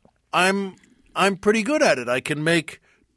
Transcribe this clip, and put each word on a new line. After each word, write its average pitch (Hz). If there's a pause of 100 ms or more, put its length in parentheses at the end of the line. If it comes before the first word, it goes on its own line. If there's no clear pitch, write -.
(340)
I'm, 190 (400)
I'm 190
pretty 214
good 294
at 180
it. 117
I 127
can 147
make 160 (360)